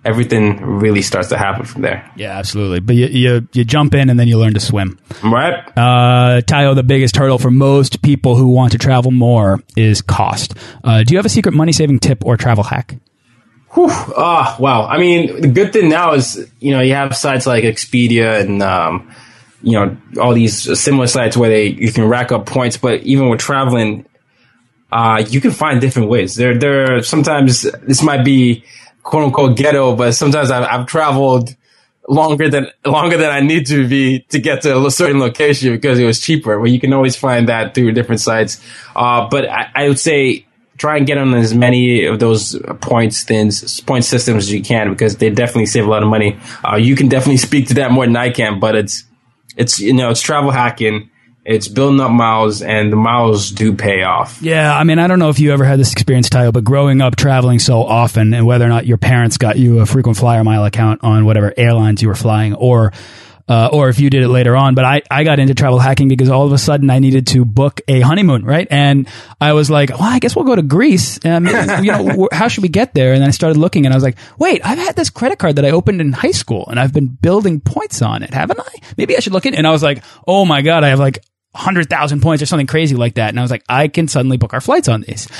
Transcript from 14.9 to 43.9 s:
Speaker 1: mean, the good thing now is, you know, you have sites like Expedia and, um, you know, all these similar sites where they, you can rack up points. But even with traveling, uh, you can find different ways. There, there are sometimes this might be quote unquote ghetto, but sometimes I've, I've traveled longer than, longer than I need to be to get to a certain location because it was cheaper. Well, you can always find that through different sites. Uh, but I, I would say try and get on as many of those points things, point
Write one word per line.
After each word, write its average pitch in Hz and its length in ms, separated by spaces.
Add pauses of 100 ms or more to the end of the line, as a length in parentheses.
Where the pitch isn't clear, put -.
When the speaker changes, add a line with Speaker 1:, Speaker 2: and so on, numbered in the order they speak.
Speaker 1:
mean, 170 460
the 151 60
good 196 260
thing 185 160
now 165 240
is, 127 440
you 139 120
know, 135 100
you 131 140
have 139 200
sites 131 320
like 120 180
Expedia 113 760
and, 101 220
um, 90 520 (480)
you 113 100
know, 101 240 (240)
all 120 140
these 113 460
similar 135 260
sites 120 300
where 120 140
they, 107 160
you 110 260
can 113 160
rack 120 240
up 113 140
points. 123 300
But 117 260
even 135 260
with 113 120
traveling, 123 640 (840)
uh, 113 380
you 127 120
can 226 100
find 147 300
different 127 280
ways. 104 280
There, 123 200
there 135 400
are 117 60
sometimes 139 600
this - 400
might 139 220
be 127 400 (380)
quote 156 220
unquote 131 320
ghetto, 139 400
but 120 160
sometimes 143 380
I've, 123 140
I've 123 220
traveled 135 680 (540)
longer 151 420
than, 139 160 (180)
longer 156 320
than 156 140
I 143 100
need 151 260
to 135 220
be 131 320 (100)
to 151 80
get 135 240
to 135 220
a 139 60
certain 143 280
location 131 540
because 123 260
it 123 60
was 117 160
cheaper. 147 380
Well, 117 120
you 123 100
can 135 120
always 131 240
find 120 320
that 113 260
through 120 180
different 113 280
sites. 110 420 (320)
Uh, 120 360
but 139 180
I, - 260
I 143 140
would 139 100
say 139 480 (300)
try 151 200
and 143 100
get 143 100
on 135 180
as 113 200
many 123 520
of 107 120
those 113 400 (220)
points 117 420
things, 107 600
point 123 220